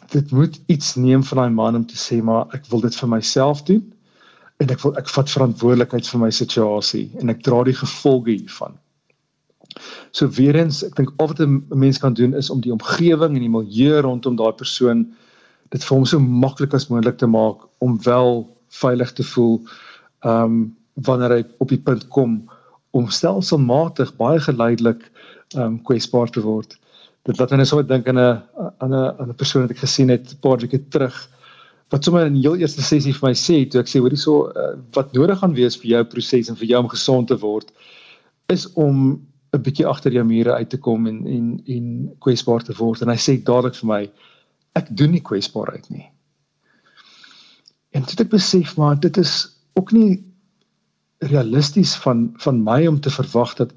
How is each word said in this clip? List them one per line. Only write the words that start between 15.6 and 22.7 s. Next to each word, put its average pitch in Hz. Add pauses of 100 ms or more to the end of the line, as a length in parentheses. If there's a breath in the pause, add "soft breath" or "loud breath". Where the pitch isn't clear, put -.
dit -
vir 135
hom 131
so 156
maklik 131
as 135
moontlik 120
te 127
maak 110 (140)
om 123
wel 120 (220)
veilig 123
te 131
voel, 117 (640 loud breath)
ehm, 113 (240)
wanneer 123
hy 120 (140)
op 131
die 127
punt 123
kom 117 (480 soft breath)